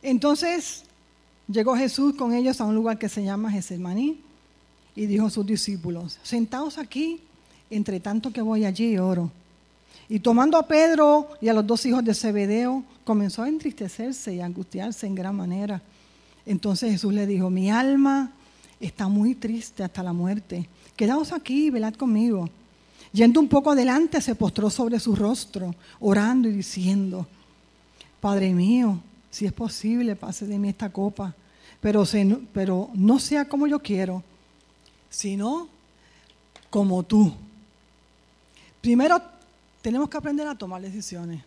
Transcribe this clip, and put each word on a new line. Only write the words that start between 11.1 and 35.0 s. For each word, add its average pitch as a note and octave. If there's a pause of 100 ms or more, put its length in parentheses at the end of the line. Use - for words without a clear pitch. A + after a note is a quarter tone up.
y A3
a A3+
los G#3+
dos A3+
hijos B3+
de A3
Zebedeo, A3 (200)
comenzó G#3
a B3+
entristecerse B3
y F3
a F3
angustiarse F#3+
en G3
gran F#3+
manera. F#3+ (640)
Entonces G3+
Jesús G3
le G3+
dijo: F#3
"Mi F#3
alma C4+ (480)
está G3
muy G#3
triste A3+
hasta F#3
la F3+
muerte. F3 (280)
Quedaos C#4
aquí D4
y -
velad A3
conmigo". A3 (640)
Yendo A#3
un D4
poco C#4+
adelante, C#4
se B3
postró G#3
sobre A#3
su A3
rostro, F#3+ (240)
orando A3
y G#3
diciendo: F#3 (920)
"Padre G3
mío, G3+ (320)
si -
es F#3+
posible, A3+
pase -
de G3+
mí G3+
esta G3
copa, G3 (440)
pero G#3
se, G3+ (260)
pero F#3+
no G#3+
sea C#4+
como C#4+
yo D4
quiero, F#3 (840)